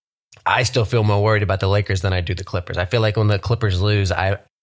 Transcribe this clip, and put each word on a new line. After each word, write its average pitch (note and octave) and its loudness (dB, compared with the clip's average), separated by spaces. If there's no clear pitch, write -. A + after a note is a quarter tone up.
I A2 2
still A#2+ 0
feel A2 0
more G2+ 2
worried G#2+ 2
about F#2+ -2
the G2 0
Lakers G2 0
than F#2+ 0
I F2+ 0
do F2+ -4
the E2 -8
Clippers. - -6
I F2 -2
feel A#2 0
like G#2+ 0
when G#2+ 2
the G#2 2
Clippers G#2 0
lose, G2+ 2
I, F#2+ 0